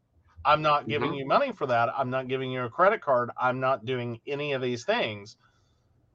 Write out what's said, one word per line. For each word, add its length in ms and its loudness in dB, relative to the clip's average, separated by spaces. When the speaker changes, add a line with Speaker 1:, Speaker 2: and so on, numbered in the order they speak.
Speaker 1:
I'm 180 6
not 240 2
giving 240 0
Speaker 2:
Mm-hmm. 80 -6
Speaker 1:
you 80 -6
money 240 2
for 160 -4
that. 300 4
I'm 120 -2
not 200 -4
giving 240 -2
you 100 -4
a 80 -4
credit 300 2
card. 360 2
I'm 220 0
not 260 0
doing 440 -4
any 240 -4
of 100 -2
these 220 -4
things." 540 -4